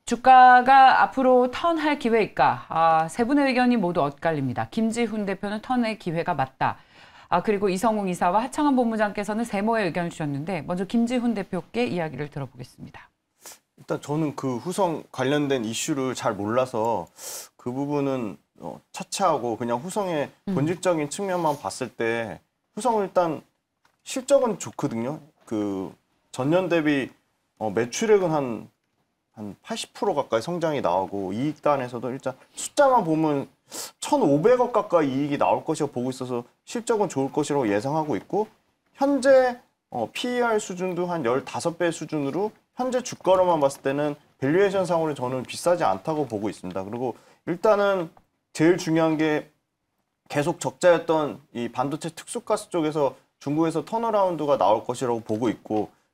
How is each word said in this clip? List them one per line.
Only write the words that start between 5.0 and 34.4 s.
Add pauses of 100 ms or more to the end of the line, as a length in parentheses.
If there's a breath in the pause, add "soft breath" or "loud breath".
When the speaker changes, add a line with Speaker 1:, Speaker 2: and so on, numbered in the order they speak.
Speaker 1:
대표는
턴의
기회가
맞다. (560 loud breath)
아,
그리고
이성웅
이사와
하창한
본부장께서는
세모의
의견을
주셨는데
먼저
김지훈
대표께
이야기를
들어보겠습니다. (680 loud breath)
Speaker 2:
일단
저는
그
후성
관련된
이슈를
잘
몰라서 (500 loud breath)
그
부분은, (220)
어, (120)
차치하고
그냥
후성의 (180)
Speaker 1:
음.
Speaker 2:
본질적인
측면만
봤을
때 (360)
후성은
일단 (600)
실적은
좋거든요. (260)
그 (400)
전년
대비, (480)
어,
매출액은
한, (640)
한
팔십
프로
가까이
성장이
나오고
이익단에서도
일단 (180)
숫자만
보면 (520 loud breath)
천오백